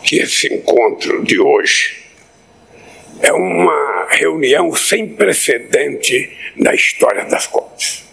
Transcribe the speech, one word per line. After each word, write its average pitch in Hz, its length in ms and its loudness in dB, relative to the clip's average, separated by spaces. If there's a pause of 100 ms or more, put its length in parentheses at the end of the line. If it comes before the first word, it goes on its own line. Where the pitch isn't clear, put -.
que - 140 0
esse - 360 -2
encontro - 720 0
de 117 140 0
hoje - 680 2 (1160)
é - 120 2
uma 151 800 0
reunião 160 640 2
sem - 400 -2
precedente - 1200 0 (220)
na - 180 2
história - 500 0
das - 220 -2
cops. - 680 -6